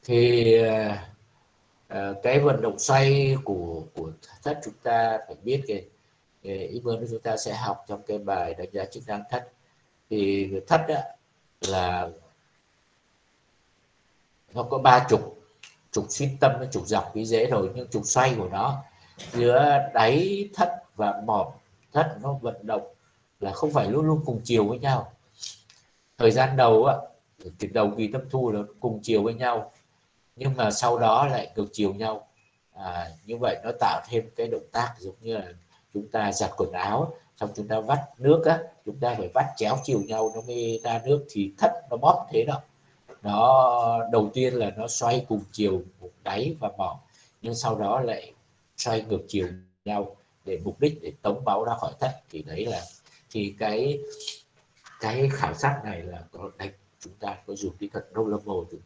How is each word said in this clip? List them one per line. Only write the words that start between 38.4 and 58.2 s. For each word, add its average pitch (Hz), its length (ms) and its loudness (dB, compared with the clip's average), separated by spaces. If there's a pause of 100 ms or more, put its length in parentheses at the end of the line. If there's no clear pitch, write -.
á, 160 140 4 (260)
chúng 104 140 -10
ta 120 180 0
phải 92 160 -6
vắt 139 120 2 (120)
chéo 113 260 0
chiều 117 180 0
nhau 110 340 -2
nó 113 60 -8
mới 117 420 -4
ra 113 220 -2
nước, 143 240 2
thì 98 280 -4
thất 156 140 2 (180)
nó 120 80 -4
bóp - 340 2
thế 117 160 2
đó. 139 140 -4 (600)
Nó 117 880 4
đầu 107 220 2
tiên 127 200 2
là 113 240 -2
nó 113 100 -6
xoay 123 420 0
cùng 104 220 -2
chiều 95 300 0 (180)
vùng - 120 -18 (120)
đáy 147 360 -4
và 131 180 -4
mỏm, - 200 -6 (440)
nhưng 113 140 -6
sau 113 200 -2
đó 107 240 0
lại 117 340 -6 (440)
xoay 113 240 -2
ngược 107 260 -4
chiều 92 200 -2 (380)
nhau 104 300 -4 (300)
để 92 180 -6
mục - 160 -8
đích 147 220 0
để 85 200 -12
tống 101 240 -2
máu - 180 0
ra 117 100 -2
khỏi - 260 -6
thất. 131 300 -4
Thì 80 120 -12
đấy - 240 -8
là, 92 160 -4 (500)
thì 101 280 -4
cái, 113 400 0 (1000)
cái 127 340 0
khảo 156 200 -4
sát 139 300 -2
này 90 200 -10
là 87 280 -14
có 87 260 -14
đánh, 98 140 -10 (280)
chúng 92 200 -20
ta 98 180 -10 (100)
có 101 80 -10
dùng 95 220 -8
kỹ 101 160 -10
thuật - 120 -8 (100)
Doppler 107 300 -2